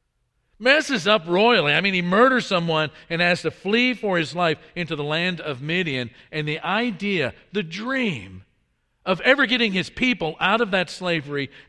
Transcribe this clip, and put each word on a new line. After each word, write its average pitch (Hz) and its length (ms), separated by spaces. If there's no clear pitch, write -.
Messes 254 460
up 208 180
royally. 180 460
I 151 80
mean, 190 140
he 180 80
murders 226 440
someone 165 440
and 170 120
has 175 220
to 156 80
flee 240 420
for 202 240
his 156 180
life 170 220
into 165 220
the 147 80
land 170 340
of 135 220
Midian. 147 480
And 151 120
the 151 140
idea, 190 760
the 202 100
dream 165 800
of 180 160
ever 262 240
getting 226 260
his 185 180
people 202 520
out 196 180
of 220 120
that 185 180
slavery, 147 600